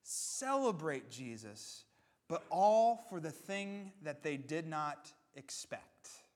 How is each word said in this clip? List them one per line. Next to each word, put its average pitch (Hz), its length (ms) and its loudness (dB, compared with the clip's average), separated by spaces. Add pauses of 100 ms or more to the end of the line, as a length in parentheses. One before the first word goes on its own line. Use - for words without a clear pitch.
celebrate 170 1040 0
Jesus, 113 760 -10 (420)
but 170 220 -2
all 220 600 6
for 180 100 -6
the 156 120 -4
thing 196 640 -6 (100)
that 151 200 -6
they 147 140 0
did 156 300 -4
not 151 440 -4 (240)
expect. - 760 -12 (260)